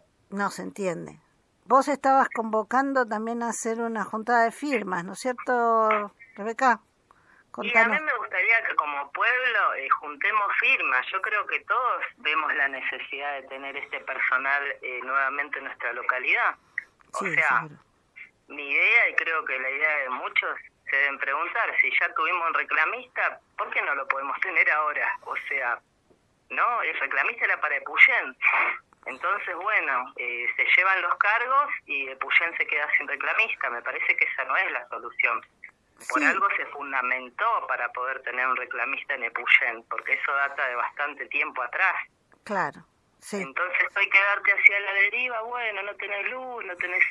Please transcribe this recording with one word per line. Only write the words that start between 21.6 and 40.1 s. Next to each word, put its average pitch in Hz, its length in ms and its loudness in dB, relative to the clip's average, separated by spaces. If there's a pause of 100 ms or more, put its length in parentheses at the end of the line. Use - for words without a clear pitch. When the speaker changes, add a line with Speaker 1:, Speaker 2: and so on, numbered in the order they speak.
Speaker 2:
si 131 180 0
ya 170 140 2
tuvimos 165 340 0
un 156 60 2
reclamista, 160 840 0 (180)
¿por 220 140 -4
qué 233 100 0
no 165 140 0
lo 135 120 -2
podemos 135 320 -4
tener 170 320 2
ahora? 151 360 0 (180)
O 135 100 -6 (140)
sea, 123 300 -2 (680)
¿no? 208 320 0
El 160 180 -2
reclamista 156 460 0
era 190 140 0
para 147 180 0
Epuyén. 156 600 2 (680)
Entonces, 175 500 -4
bueno, 165 640 0
eh, 123 280 -4 (100)
se 135 100 0 (120)
llevan 185 240 4
los 175 140 2
cargos 254 560 4 (160)
y 139 220 -4
Epuyén 151 480 0
se 165 100 0
queda 151 200 0 (100)
sin 143 100 -4
reclamista. 147 640 0
Me 120 120 -4
parece 131 340 -2
que 156 100 0
esa - 200 -2
no 135 100 0
es 185 160 0
la 120 160 -6
solución. 117 540 -4 (680)
Por - 100 0
Speaker 1:
Sí. 143 60 4
Speaker 2:
algo 190 300 4
se 143 120 -6
fundamentó 127 800 -4 (220)
para 120 240 -2
poder 127 320 -6
tener 127 240 -2
un 127 80 0
reclamista 127 600 -4
en 127 80 -6
Epuyén, 113 640 0
porque 117 240 -6